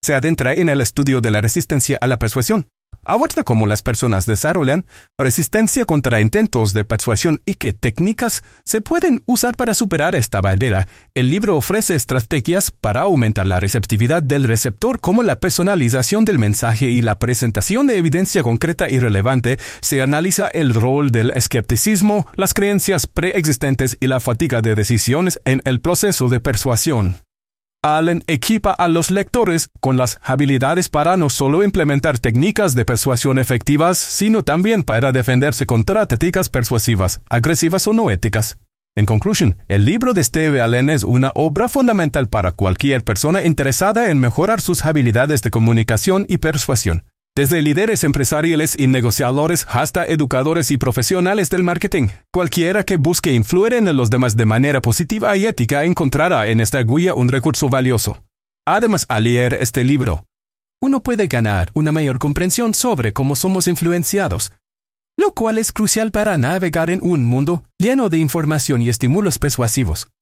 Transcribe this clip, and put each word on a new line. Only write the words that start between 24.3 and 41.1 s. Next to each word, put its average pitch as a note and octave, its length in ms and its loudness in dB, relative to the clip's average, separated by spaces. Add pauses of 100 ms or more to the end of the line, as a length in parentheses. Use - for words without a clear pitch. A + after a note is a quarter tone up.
de A2 140 2
decisiones B2 680 0
en C3 220 0
el B2+ 160 -2
proceso E3+ 480 0
de B2 100 2
persuasión. A#2 760 0 (680)
Allen D#3+ 440 0
equipa G3+ 440 0
a F3 160 0
los E3 220 0
lectores F#3+ 680 0
con C3 180 0
las B2 240 -2
habilidades C#3 680 0
para D#3 300 2
no D3+ 140 2
solo C#3+ 320 2
implementar D3+ 560 0
técnicas D3+ 560 2
de A#2+ 100 2
persuasión B2+ 540 0
efectivas, C#3+ 580 2
sino G#3+ 460 0
también F3+ 400 2
para A#2+ 280 0
defenderse C3 540 0
contra F#3+ 400 2
tácticas F3 440 0
persuasivas, A2+ 800 0
agresivas E3 600 0
o G#3+ 60 2
no A3+ 180 2
éticas. G#2+ 480 -2 (360)
En G#2 120 2
conclusión, A#2 500 2 (100)
el G2+ 180 2
libro A#3 280 2
de F3+ 100 2
Steve D3+ 380 0
Allen B2 300 2
es C#3+ 120 0
una B2+ 300 2